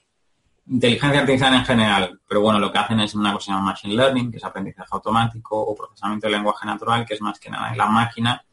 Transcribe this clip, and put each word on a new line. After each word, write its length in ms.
inteligencia 540
artificial 320
en 120
general, 640
pero 140
bueno, 180
lo 120
que 60
hacen 220
es 160
una 180
cosa 60
que 60
se 60
llama 200
machine 240
learning, 360
que 60
es 60
aprendizaje 480
automático 680
o 160
procesamiento 520
de 60
lenguaje 340
natural, 380
que 100
es 60
más 180
que 100
nada 260
la 120
máquina 640